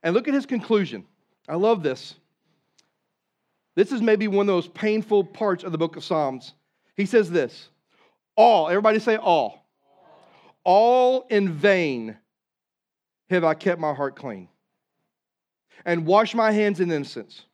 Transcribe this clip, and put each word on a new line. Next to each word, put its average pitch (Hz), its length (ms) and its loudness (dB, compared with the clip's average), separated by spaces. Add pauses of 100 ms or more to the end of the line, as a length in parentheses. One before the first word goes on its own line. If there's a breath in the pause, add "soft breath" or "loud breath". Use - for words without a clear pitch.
And 165 100 -2
look 240 140 0
at 277 80 0
his 277 100 -2
conclusion. 190 640 -2 (420)
I 151 60 -6
love 208 260 0
this. 135 320 -6 (1600)
This 196 180 0
is 262 80 -4
maybe 214 280 0
one 202 200 0
of 196 60 0
those 175 140 -2
painful 214 560 -2
parts 180 400 -4
of 180 80 -8
the 156 80 -6
book 165 160 -4
of 160 80 -16
Psalms. 139 500 -4 (420)
He 202 120 -4
says 208 240 2
this, 147 380 -4 (640)
"All," 214 340 4
everybody 214 300 2
say 220 180 0
all. 165 500 -2 (960 soft breath)
"All 247 680 4
in 202 220 2
vain 147 680 0 (1120)
have 180 120 0
I 156 120 2
kept 170 260 -4
my 151 140 -4
heart 135 200 -6
clean 98 340 -14 (1300 soft breath)
and 170 220 -2
washed 202 300 2
my 220 160 2
hands 208 280 0
in 175 120 -2
innocence. 135 640 -10